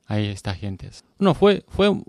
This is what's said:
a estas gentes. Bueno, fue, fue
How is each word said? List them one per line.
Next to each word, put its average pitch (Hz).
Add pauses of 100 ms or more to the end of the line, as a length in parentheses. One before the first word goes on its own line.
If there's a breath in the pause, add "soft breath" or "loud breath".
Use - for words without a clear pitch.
a 107
estas 101
gentes. 101 (160)
Bueno, 190
fue, 196
fue 196